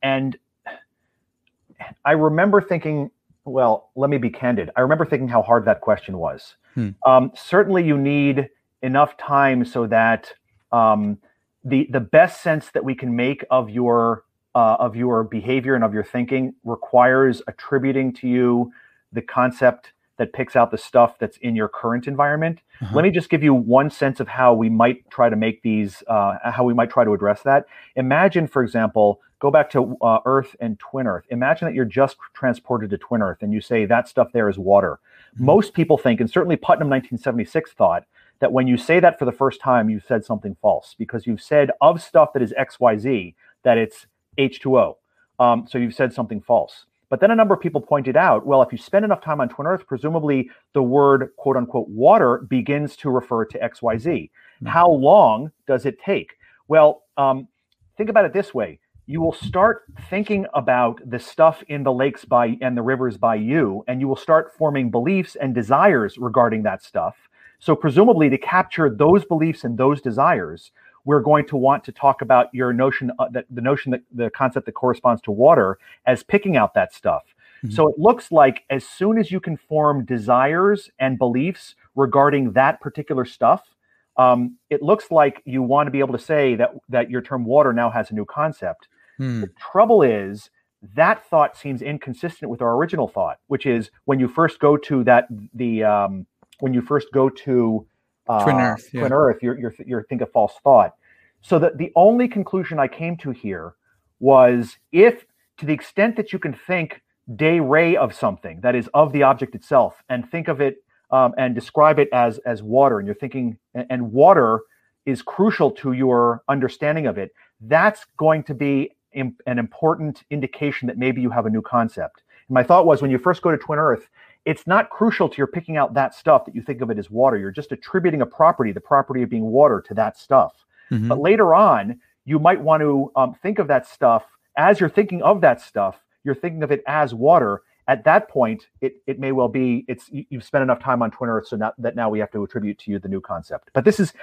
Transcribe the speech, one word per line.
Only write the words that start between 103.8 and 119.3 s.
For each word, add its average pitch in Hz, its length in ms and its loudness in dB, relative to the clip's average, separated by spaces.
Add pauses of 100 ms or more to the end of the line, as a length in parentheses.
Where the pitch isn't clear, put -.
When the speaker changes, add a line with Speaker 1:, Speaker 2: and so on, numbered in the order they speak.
Speaker 1:
was 123 580 4 (140)
if, 233 340 4 (320)
to - 80 -14
the 147 80 -2
extent 208 440 -4
that 214 160 -6
you 185 60 -6
can 147 140 -8
think - 480 -8 (340)
de 156 240 0
re 160 380 2
of 120 160 -2
something, 92 480 -6
that 123 140 0
is 120 180 -6
of 147 200 4
the 143 100 2
object 131 320 0
itself, 117 540 0
and 123 200 -8
think 165 180 -8
of 143 140 -2
it, 143 220 -4 (280)
um, 127 260 2
and 127 160 -2
describe 151 460 2
it 143 140 2
as, 120 260 0
as 110 240 -8
water, 120 360 2
and 101 60 -8
you're 101 100 -6
thinking, 123 420 -8 (180)
a-, 123 160 -10
and 120 220 -6
water 131 480 6 (440)
is 131 160 -6
crucial - 500 0
to 139 200 -8
your 120 560 0
understanding 143 600 -4
of 101 100 -6
it, 95 140 -10 (300)
that's 160 440 0 (120)
going 156 260 0
to 151 100 -10
be 139 420 -4 (180)
im-, 127 220 -8 (100)